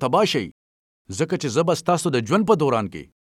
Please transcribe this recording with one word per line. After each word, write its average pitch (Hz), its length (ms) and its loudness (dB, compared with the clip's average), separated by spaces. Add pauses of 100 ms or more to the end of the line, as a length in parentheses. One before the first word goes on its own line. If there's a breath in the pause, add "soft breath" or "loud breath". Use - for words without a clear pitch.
تباه 165 300 2
شئ، 113 120 -2 (640)
ځکه 156 320 -2
چې 147 140 -2
زه 156 140 4
به 170 120 0
ستاسو 175 320 0
د 117 140 0
ژوند 190 240 2
په 170 100 4
دوران 113 320 0
کې 76 100 -12 (240)